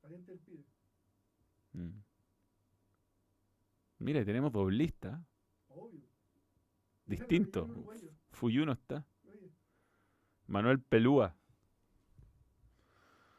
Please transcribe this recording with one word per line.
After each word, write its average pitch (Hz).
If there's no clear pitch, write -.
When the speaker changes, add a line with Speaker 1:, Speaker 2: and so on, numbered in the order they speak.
Speaker 1:
Pariente 180
del 180
Pibe. 151
Speaker 2:
Mm. 87
Mira, 139
y 104
tenemos 123
doblista. 113
Speaker 1:
Obvio. 220
Speaker 2:
Distinto. 165
Speaker 1:
Uruguayo. -
Speaker 2:
Fuyú 123
no 143
está. 139
Speaker 1:
Oye. 196
Speaker 2:
Manuel 120
Pelúa. 120